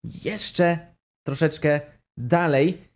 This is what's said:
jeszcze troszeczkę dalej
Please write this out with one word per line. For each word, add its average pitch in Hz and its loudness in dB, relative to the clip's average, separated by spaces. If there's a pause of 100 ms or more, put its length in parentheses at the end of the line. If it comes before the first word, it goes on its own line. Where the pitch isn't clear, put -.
jeszcze 175 -2 (480)
troszeczkę 151 0 (360)
dalej 160 2 (180)